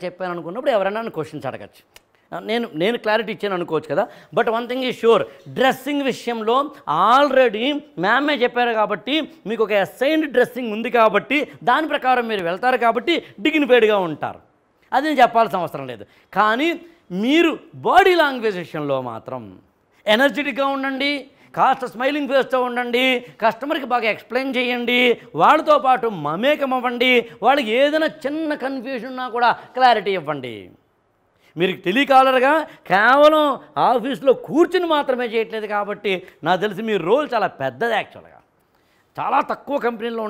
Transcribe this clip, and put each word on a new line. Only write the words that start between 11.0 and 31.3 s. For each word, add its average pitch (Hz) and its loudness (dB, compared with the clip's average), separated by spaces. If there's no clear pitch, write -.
దాని 302 0
ప్రకారం 254 0
మీరు 196 -2
వెళ్తారు 220 0
కాబట్టి 233 0
డిగ్నిఫైడ్గా 247 4
ఉంటారు. 123 -8
అది 277 0
నేను 277 2
చెప్పాల్సిన 220 2
అవసరం 143 -8
లేదు. 101 -16
కానీ 233 2
మీరు 320 4
బాడీ 359 6
లాంగ్వేజ్ 226 -2
విషయంలో 143 -4
మాత్రం 120 -12
ఎనర్జెటిక్గా 269 -2
ఉండండి, 269 -4
కాస్త 254 0
స్మైలింగ్ 269 -4
ఫేస్తో 254 0
ఉండండి, 240 -2
కస్టమర్కి 262 -2
బాగా 233 0
ఎక్స్‌ప్లెయిన్ 254 -6
చేయండి, 247 -2
వాళ్ళతో 294 4
పాటు 254 2
మమేకం 254 -2
అవ్వండి, 247 0
వాళ్ళకి 247 2
ఏదైనా 302 2
చిన్న 302 -4
కన్ఫ్యూజన్ 262 -8
ఉన్నా 254 -8
కూడా 240 4
క్లారిటీ 220 4
ఇవ్వండి. 139 -8